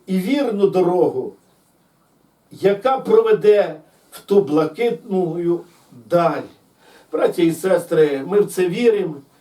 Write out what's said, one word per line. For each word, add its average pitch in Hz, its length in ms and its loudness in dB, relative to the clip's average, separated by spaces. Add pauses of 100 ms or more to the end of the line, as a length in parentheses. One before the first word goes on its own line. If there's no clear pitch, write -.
і 190 120 -2
вірну 214 480 0
дорогу, 175 680 0 (1160)
яка 202 480 -2
проведе 208 840 2 (300)
в - 100 -20
ту 202 220 2
блакитну 170 1200 -2 (460)
даль". 165 380 0 (640)
Браття 208 300 0
і 165 100 4
сестри, 160 720 0
ми 202 140 2
в 196 120 -2
це 180 160 -2
віримо 208 460 0 (260)